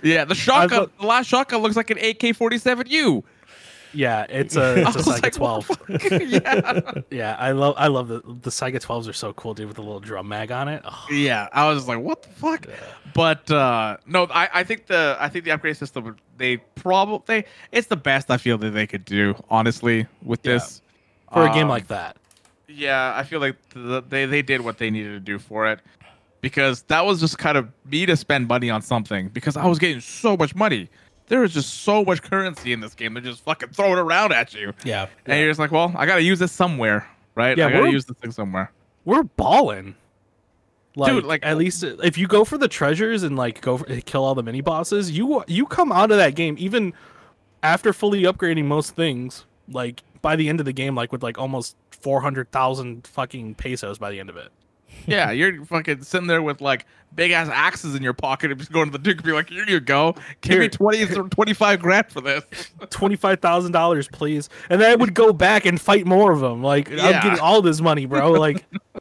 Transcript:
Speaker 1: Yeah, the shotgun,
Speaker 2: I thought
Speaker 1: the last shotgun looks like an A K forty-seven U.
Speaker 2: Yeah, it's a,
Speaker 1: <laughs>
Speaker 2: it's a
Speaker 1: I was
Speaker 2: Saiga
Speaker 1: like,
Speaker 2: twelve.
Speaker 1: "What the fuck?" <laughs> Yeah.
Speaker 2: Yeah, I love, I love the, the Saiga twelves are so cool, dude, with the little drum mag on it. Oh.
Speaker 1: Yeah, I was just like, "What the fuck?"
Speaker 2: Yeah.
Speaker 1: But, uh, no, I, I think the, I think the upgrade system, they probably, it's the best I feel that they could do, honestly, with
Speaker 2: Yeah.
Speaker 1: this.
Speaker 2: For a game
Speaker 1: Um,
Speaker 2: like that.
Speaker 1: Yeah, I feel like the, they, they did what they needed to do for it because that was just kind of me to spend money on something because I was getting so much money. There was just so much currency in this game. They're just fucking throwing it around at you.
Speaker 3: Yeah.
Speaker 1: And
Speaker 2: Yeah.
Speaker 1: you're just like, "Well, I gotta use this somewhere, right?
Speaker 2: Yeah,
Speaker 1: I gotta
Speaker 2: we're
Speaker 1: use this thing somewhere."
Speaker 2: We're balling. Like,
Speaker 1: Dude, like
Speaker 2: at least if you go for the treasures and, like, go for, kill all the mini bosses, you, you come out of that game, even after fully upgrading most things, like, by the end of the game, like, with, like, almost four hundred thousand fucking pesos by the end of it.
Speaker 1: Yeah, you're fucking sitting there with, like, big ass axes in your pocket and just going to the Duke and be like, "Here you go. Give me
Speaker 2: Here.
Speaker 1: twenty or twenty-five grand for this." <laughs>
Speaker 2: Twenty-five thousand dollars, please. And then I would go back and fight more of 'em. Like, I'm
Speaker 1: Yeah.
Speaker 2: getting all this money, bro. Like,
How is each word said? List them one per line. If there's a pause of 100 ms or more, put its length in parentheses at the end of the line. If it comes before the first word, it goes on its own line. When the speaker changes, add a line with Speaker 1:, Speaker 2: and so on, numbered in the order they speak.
Speaker 1:
Yeah,
the
shotgun,
Speaker 2:
I
thought
Speaker 1:
the
last
shotgun
looks
like
an
A
K
forty-seven
U. (720)
Speaker 2:
Yeah,
it's
a,
Speaker 1:
<laughs>
Speaker 2:
it's
a
Speaker 1:
I
was
Speaker 2:
Saiga
Speaker 1:
like,
Speaker 2:
twelve.
Speaker 1:
"What
the
fuck?"
<laughs>
Yeah. (100)
Speaker 2:
Yeah,
I
love,
I
love
the, (220)
the
Saiga
twelves
are
so
cool,
dude,
with
the
little
drum
mag
on
it.
Oh.
Speaker 1:
Yeah,
I
was
just
like,
"What
the
fuck?"
Speaker 2:
Yeah. (400)
Speaker 1:
But,
uh, (100)
no,
I,
I
think
the,
I
think
the
upgrade
system, (200)
they
probably, (280)
it's
the
best
I
feel
that
they
could
do, (140)
honestly, (160)
with
Speaker 2:
Yeah.
Speaker 1:
this. (500)
Speaker 2:
For
a
game
Speaker 1:
Um,
Speaker 2:
like
that. (500)
Speaker 1:
Yeah,
I
feel
like (140)
the,
they,
they
did
what
they
needed
to
do
for
it (600)
because
that
was
just
kind
of (220)
me
to
spend
money
on
something
because
I
was
getting
so
much
money. (380)
There
was
just
so
much
currency
in
this
game.
They're
just
fucking
throwing
it
around
at
you. (100)
Speaker 3:
Yeah.
Speaker 1:
And (180)
Speaker 2:
Yeah.
Speaker 1:
you're
just
like,
"Well,
I
gotta
use
this
somewhere, (260)
right?
Speaker 2:
Yeah,
Speaker 1:
I
gotta
Speaker 2:
we're
Speaker 1:
use
this
thing
somewhere." (360)
Speaker 2:
We're
balling. (1000)
Like,
Speaker 1:
Dude,
like
Speaker 2:
at
least
if
you
go
for
the
treasures
and,
like,
go
for, (180)
kill
all
the
mini
bosses,
you,
you
come
out
of
that
game,
even (680)
after
fully
upgrading
most
things, (260)
like, (200)
by
the
end
of
the
game,
like,
with,
like,
almost (140)
four
hundred
thousand
fucking
pesos
by
the
end
of
it. (580)
Speaker 1:
Yeah,
you're
fucking
sitting
there
with,
like, (280)
big
ass
axes
in
your
pocket
and
just
going
to
the
Duke
and
be
like,
"Here
you
go. (260)
Give
me
Speaker 2:
Here.
Speaker 1:
twenty
or
twenty-five
grand
for
this." (260)
<laughs>
Speaker 2:
Twenty-five
thousand
dollars,
please. (220)
And
then
I
would
go
back
and
fight
more
of
'em.
Like,
I'm
Speaker 1:
Yeah.
Speaker 2:
getting
all
this
money,
bro.
Like, (360)